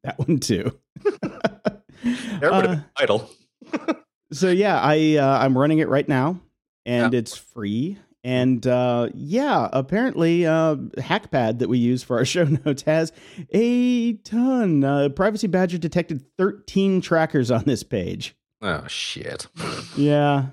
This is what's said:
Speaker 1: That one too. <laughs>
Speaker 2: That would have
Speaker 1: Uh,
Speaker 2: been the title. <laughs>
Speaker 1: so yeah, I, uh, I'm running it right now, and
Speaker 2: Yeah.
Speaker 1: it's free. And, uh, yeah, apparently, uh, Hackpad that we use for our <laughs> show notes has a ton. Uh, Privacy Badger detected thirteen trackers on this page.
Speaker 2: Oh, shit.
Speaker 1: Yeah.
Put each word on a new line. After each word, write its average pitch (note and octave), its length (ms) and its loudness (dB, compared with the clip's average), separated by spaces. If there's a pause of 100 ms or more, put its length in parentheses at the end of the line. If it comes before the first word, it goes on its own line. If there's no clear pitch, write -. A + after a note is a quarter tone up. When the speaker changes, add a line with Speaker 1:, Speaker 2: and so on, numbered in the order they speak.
Speaker 1:
That - 160 -10
one C#3+ 200 0
too. A2+ 400 -2 (240)
<laughs> G4+ 80 0 (1300)
Speaker 2:
That - 20 -2
would - 0 -
have E3+ 100 2
Speaker 1:
Uh, F#3+ 80 4
Speaker 2:
been F#3 100 2
the D3+ 140 -4 (140)
title. A#2 320 0 (520)
<laughs> - 500 -10
Speaker 1:
so F3+ 180 0
yeah, F#3 300 2
I, D3+ 360 4
uh, C3+ 240 4
I'm C3 160 2
running D3+ 220 4
it D#3 100 0
right C#3 180 2
now, D3 320 0 (460)
and A#2+ 300 0
Speaker 2:
Yeah. B2 40 2
Speaker 1:
it's A2 180 -6
free. A#2 640 -6 (240)
And, B2+ 440 0
uh, B2 480 0
yeah, F#3+ 580 -2
apparently, E3+ 760 0
uh, D#3+ 300 2 (220)
Hackpad B2+ 640 -2
that A#2+ 80 0
we B2 100 2
use B2 240 0
for A#2+ 160 -2
our C3 60 2
<laughs> - 20 0
show F3 180 0
notes C#3+ 380 0
has D#3+ 300 0 (380)
a A#3+ 640 2
ton. A3 680 0
Uh, C#3+ 260 2
Privacy G#3 360 0
Badger F3+ 320 0
detected D#3+ 460 -4 (120)
thirteen F#3+ 640 0
trackers D#3+ 500 0
on A#2 140 2
this B2+ 180 0
page. F2+ 520 -6 (280)
Speaker 2:
Oh, E2+ 240 -4
shit. - 600 -10 (500)
Speaker 1:
Yeah. C#3+ 560 2